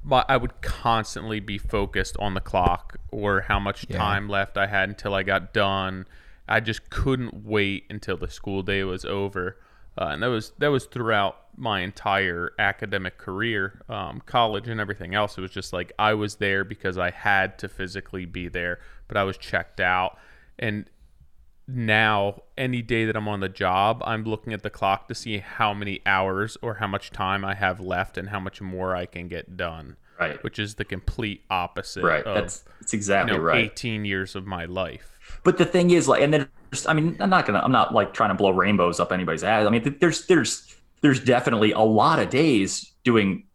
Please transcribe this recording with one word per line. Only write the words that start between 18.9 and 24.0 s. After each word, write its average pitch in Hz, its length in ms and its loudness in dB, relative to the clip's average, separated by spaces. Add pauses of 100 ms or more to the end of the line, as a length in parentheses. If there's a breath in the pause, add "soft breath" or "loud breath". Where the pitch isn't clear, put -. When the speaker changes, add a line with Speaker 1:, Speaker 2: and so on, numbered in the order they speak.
Speaker 1:
but 107 80 -4
I 101 60 2
was 95 160 -2
checked - 420 -6
out. 90 380 2 (400 soft breath)
And 107 320 -4 (760)
now 107 760 2 (160)
any 127 240 -2
day 113 240 0
that 110 100 -2
I'm 107 120 -4
on 101 120 -4
the 95 80 -4
job, 98 560 0